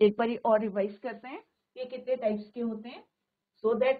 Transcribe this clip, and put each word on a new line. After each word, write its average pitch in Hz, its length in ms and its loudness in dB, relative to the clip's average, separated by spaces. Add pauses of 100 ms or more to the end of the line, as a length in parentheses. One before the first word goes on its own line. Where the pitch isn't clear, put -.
एक 208 160 6
बारी 233 180 0
और 220 240 2
रिवाइज 208 380 -4
करते 233 300 -10
हैं, 330 140 -14 (340)
ये 254 80 -8
कितने 254 320 -6
टाइप्स 214 380 -2
के 240 60 -8
होते 226 280 -6
हैं, 339 160 -16 (600)
so 220 160 2
that 262 200 4